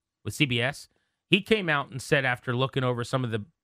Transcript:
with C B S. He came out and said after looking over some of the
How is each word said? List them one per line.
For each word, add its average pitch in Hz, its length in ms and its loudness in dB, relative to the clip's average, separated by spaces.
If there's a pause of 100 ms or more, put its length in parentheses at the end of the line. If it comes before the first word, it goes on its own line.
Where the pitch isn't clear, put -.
(260)
with 113 80 -6
C - 100 2
B 123 180 2
S. 131 280 -4 (400)
He 190 100 6
came 190 300 0
out 143 200 0
and 123 120 -10
said 139 240 2
after 123 280 -2
looking 131 300 0
over 120 220 0
some 131 180 -2
of 113 80 -2
the 107 140 -4 (180)